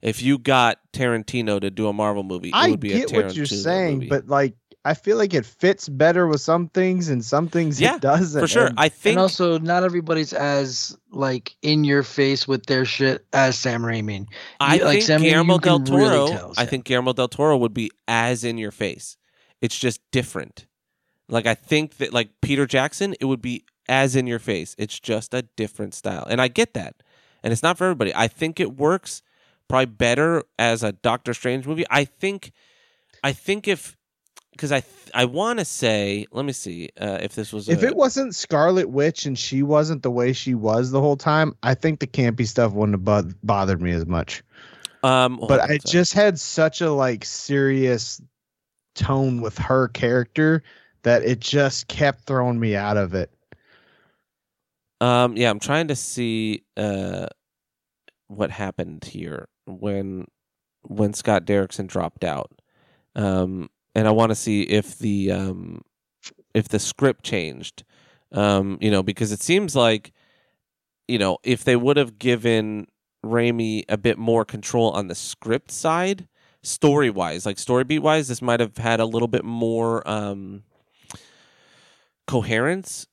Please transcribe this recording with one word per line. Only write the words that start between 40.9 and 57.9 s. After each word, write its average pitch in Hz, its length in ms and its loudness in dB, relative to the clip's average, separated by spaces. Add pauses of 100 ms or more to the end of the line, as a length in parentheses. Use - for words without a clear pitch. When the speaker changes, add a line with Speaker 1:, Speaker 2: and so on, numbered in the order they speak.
Speaker 2:
the 135 80 2
whole 143 160 4
time, 156 480 2
I 127 120 2
think 156 260 -2
the 139 60 -6
campy 120 400 0
stuff 110 260 2
wouldn't 104 220 2
have 92 100 -4
bo-, 101 360 2
bothered 98 400 0
me 87 100 -2
as 82 140 -2
much. 85 380 -4 (580)
Speaker 1:
Um, 127 360 4
hold 113 100 -8
Speaker 2:
But 135 160 4
Speaker 1:
on, 139 60 -2
Speaker 2:
I 151 100 2
Speaker 1:
sorry. 170 220 2
Speaker 2:
just 170 120 0
had 202 260 4
such - 420 0
a, 160 100 2
like, 127 340 0
serious 135 960 0 (760)
tone 135 460 0
with 110 180 -6
her 131 300 2
character 127 760 0 (400)
that 120 200 4
it 117 160 0
just 135 480 0
kept - 380 -2
throwing 123 340 0
me 110 160 0
out 104 220 0
of 95 180 0
it. 90 160 -4 (1700)
Speaker 1:
Um, 123 340 2
yeah, 117 140 2
I'm 104 100 -2
trying 156 300 -2
to 143 60 -2
see, 113 680 -4 (140)
uh, 95 500 -4 (1000)